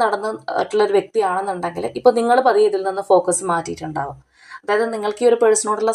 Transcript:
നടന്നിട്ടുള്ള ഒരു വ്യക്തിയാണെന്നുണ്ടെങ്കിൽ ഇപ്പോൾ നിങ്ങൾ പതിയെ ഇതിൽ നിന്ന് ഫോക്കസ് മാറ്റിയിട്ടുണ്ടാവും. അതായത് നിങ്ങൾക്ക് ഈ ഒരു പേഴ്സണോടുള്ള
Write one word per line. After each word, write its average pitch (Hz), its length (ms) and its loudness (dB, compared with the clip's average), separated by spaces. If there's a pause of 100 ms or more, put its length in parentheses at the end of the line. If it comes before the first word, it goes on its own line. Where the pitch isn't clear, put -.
നടന്നിട്ടുള്ള 214 840 -2
ഒരു 196 100 0
വ്യക്തിയാണെന്നുണ്ടെങ്കിൽ 185 880 -2 (140)
ഇപ്പോൾ 247 200 6
നിങ്ങൾ 240 280 2
പതിയെ 214 240 4
ഇതിൽ 190 180 -4
നിന്ന് 190 220 -6
ഫോക്കസ് 180 400 2
മാറ്റിയിട്ടുണ്ടാവും. 160 680 -8 (460)
അതായത് 214 320 0
നിങ്ങൾക്ക് 208 300 -6
ഈ 240 40 8
ഒരു 233 140 4
പേഴ്സണോടുള്ള 214 520 2